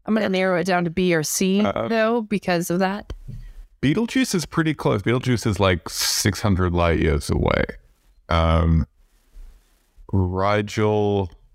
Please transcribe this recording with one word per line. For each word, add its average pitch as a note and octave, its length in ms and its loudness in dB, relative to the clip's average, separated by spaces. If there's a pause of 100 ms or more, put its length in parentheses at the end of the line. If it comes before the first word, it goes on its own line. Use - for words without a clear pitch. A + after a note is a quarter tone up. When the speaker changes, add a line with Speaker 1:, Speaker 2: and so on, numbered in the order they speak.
Speaker 1:
I'm G#3+ 80 0
gonna G#3+ 140 0
narrow F#3 300 0
it E3+ 60 -2
down F3+ 200 0
to E3+ 60 -4
B F3+ 240 2
or D#3 80 2
C, F#3+ 380 0
Speaker 2:
Uh, G3+ 260 0
Speaker 1:
though, A3+ 360 0
because F#3 460 -2
of F3 120 -2
that. F#3+ 320 -4 (680)
Speaker 2:
Betelgeuse A3+ 540 0
is D#3+ 120 -2
pretty D#3+ 280 -2
close. A#2+ 280 -2
Betelgeuse B2 440 0
is, G2+ 140 0
like, F#2 280 2
six - 520 -2
hundred F#2 320 2
light E2+ 260 2
years D2+ 320 0
away. - 340 0 (640)
Um, E2 580 2 (1300)
Rigel, G2+ 1200 0 (240)